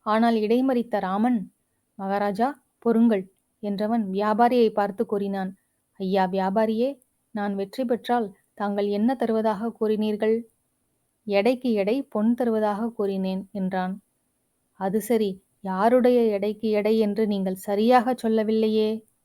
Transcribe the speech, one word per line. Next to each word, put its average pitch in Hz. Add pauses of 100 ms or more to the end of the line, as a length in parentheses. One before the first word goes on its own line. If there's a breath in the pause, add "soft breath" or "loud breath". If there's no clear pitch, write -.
ஆனால் 226
இடைமறித்த 233
ராமன், 202 (420)
"மகாராஜா, 202 (160)
பொறுங்கள்" 226 (300)
என்றவன் 214
வியாபாரியை 220
பார்த்து 208
கூறினான். 196 (360)
"ஐயா 190
வியாபாரியே, 220 (320)
நான் 202
வெற்றி 196
பெற்றால் 240 (180)
தாங்கள் 202
என்ன 208
தருவதாக 220
கூறினீர்கள்?" 214 (800)
"எடைக்கு 233
எடை 214
பொன் 226
தருவதாக 220
கூறினேன்" 190
என்றான். 190 (720)
"அது 196
சரி, 208 (180)
யாருடைய 233
எடைக்கு 214
எடை 214
என்று 208
நீங்கள் 190
சரியாக 226
சொல்லவில்லையே. 220 (200)